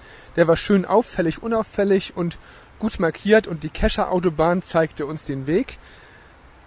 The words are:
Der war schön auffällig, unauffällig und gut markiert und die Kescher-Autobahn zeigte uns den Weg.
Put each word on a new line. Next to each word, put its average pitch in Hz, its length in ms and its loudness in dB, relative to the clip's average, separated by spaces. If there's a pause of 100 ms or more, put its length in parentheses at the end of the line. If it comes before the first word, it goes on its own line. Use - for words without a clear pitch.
(340)
Der 165 140 4
war 165 80 4
schön 196 280 2
auffällig, 180 580 0
unauffällig 202 720 -2
und 170 220 -4 (400)
gut - 200 -4
markiert 202 480 2
und 160 160 -6
die 156 60 -6
Kescher-Autobahn 175 920 0
zeigte 160 420 -2
uns 156 220 -8
den 135 200 -6
Weg. 180 300 -2 (920)